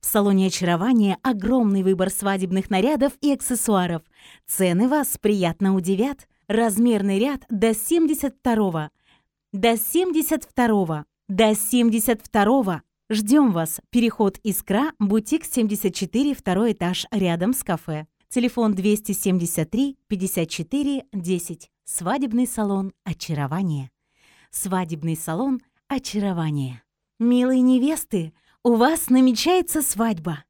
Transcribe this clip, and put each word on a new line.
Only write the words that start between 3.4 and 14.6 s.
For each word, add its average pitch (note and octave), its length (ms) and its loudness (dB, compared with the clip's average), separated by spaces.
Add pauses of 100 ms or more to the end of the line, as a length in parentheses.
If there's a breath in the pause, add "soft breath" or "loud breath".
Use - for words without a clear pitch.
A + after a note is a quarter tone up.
Цены F#3+ 400 2
вас C#4+ 320 0
приятно F#3+ 560 0
удивят. G3 500 -2 (220)
Размерный G#3 720 2
ряд C4+ 280 -2
до A3 280 0
семьдесят D#4 640 0
второго. F#3+ 500 0 (600)
До A3+ 240 2
семьдесят D#4+ 680 0
второго. F#3+ 600 0 (240)
До G#3+ 260 4
семьдесят A#3 680 0
второго. G3+ 600 0 (260)
Ждем A3 440 4
вас. E3 280 -2 (100)
Переход A3 520 0
«Искра», G#3+ 560 -2